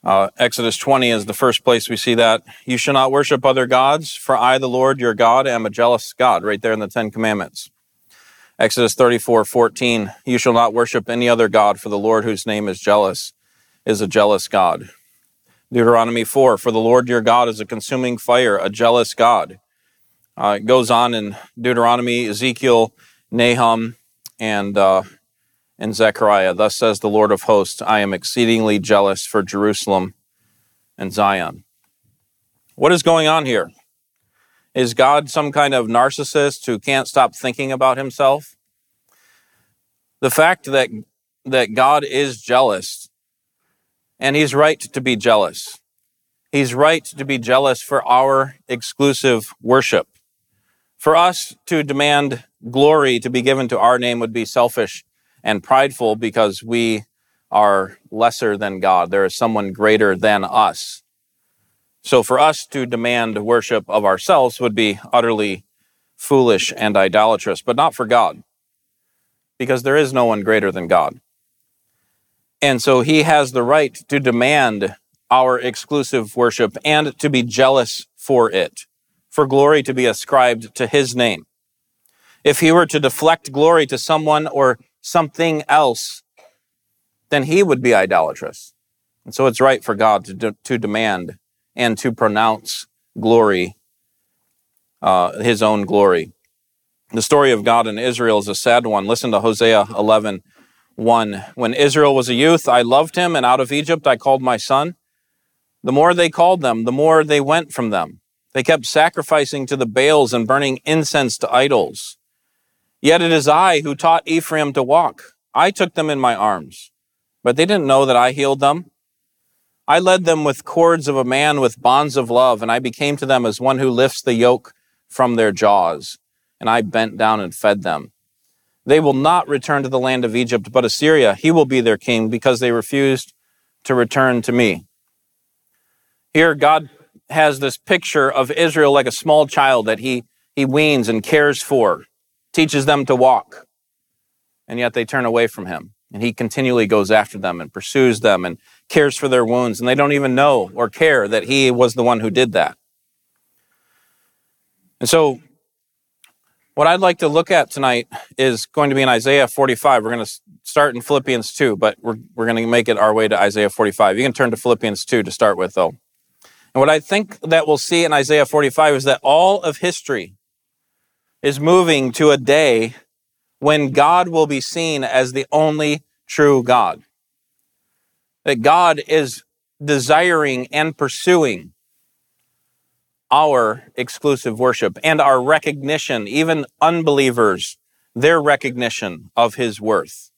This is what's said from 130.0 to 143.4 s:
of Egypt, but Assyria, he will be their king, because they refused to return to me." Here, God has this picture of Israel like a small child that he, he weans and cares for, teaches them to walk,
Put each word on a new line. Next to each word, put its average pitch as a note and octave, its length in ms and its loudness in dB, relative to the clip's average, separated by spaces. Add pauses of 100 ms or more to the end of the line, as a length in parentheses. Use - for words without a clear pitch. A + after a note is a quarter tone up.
of A2+ 120 -4
Egypt, A#2+ 360 -2
but B2 140 2
Assyria, C#3+ 480 2
he D3+ 180 0
will D#3+ 140 4
be C3 160 0
their A2+ 160 2
king, A2+ 320 -2
because A#2+ 300 0
they B2 120 0
refused C3+ 600 -2 (520)
to C3 100 0
return B2 480 2
to - 80 -6
me." G#2+ 340 0 (1500)
Here, D#3+ 200 4
God D3 360 2 (400)
has D3+ 300 0
this C#3 180 -4
picture D3+ 540 -2
of B2+ 200 -2
Israel D3+ 420 2
like C3+ 140 2
a A#2 40 -4
small D3+ 360 2
child C3 400 0
that A2 120 -2
he, B2 240 -6 (320)
he C#3 80 0
weans C3+ 460 0
and A2 140 -4
cares D3 380 0
for, G#2+ 440 -2 (480)
teaches D3 320 0
them C#3+ 200 0
to C3 100 0
walk, B2+ 500 0 (1000)